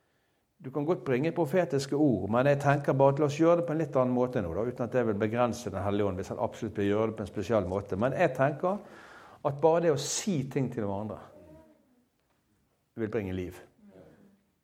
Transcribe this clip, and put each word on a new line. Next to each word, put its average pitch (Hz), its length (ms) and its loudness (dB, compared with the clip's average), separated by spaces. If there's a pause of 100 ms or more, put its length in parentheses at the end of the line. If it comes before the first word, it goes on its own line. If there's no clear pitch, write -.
(580)
du 135 140 -14
kan 147 160 -4
godt 180 160 -2
bringe 143 320 0
profetiske 156 600 0
ord, 110 360 2
men 127 160 4
jeg 143 140 2
tenker 143 340 2
bare 139 180 6
at 143 60 -2
la 156 80 4
oss 139 100 -4
gjøre 170 220 6
det 170 60 -4
på 156 80 -2
en 156 80 -2
litt 135 140 -4
annen 127 180 2
måte 123 280 0
nå, 82 140 -6
da, 107 80 -2
uten 123 220 -4
at 104 100 -6
jeg 120 100 2
vil 104 140 0
begrense 113 500 0
Den 95 140 -4
hellige 101 240 0
ånd, 95 80 -4
hvis 95 160 -8
han - 80 -6
absolutt 110 400 -4
vil 101 80 2
gjøre 110 220 2
det 104 80 -8
på 104 80 -6
en 101 40 -14
spesiell 101 380 0
måte. 95 320 -4
Men 135 160 0
jeg 175 200 4
tenker 156 420 0 (680)
at 143 160 -4
bare 165 220 4
det 165 80 4
å 139 80 0
si - 380 -4 (120)
ting 127 220 -2
til 110 140 -4
hverandre 98 340 -6 (1800)
vil 110 160 -4
bringe 98 240 -4
liv. 87 240 -8 (1040)